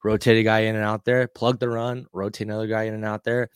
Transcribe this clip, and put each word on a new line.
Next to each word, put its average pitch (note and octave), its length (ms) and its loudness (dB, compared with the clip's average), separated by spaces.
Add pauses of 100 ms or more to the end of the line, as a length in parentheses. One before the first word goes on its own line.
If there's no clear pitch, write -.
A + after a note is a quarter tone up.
rotate A2 320 4
a A2+ 60 4
guy A2 180 4
in A2 160 0
and G#2+ 80 -2
out G#2+ 220 -4
there, B2 220 2
plug B2 320 -2
the B2 100 -2
run, B2 420 -6
rotate G2+ 340 -6
another G#2+ 200 -6
guy A2 160 -2
in A2 100 -4
and G#2+ 140 -6
out G#2+ 180 -6
there, A#2+ 320 -2